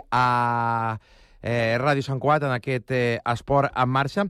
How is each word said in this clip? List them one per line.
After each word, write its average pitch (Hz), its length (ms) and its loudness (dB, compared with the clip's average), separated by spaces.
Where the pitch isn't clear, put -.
a, 120 880 2
eh, 117 400 0
Ràdio 139 220 0
Sant 135 180 -4
Cugat, 147 220 2
en 139 100 0
aquest, 123 380 -4
eh, 120 340 0
Esport 135 500 0
en 123 140 0
Marxa. 139 420 0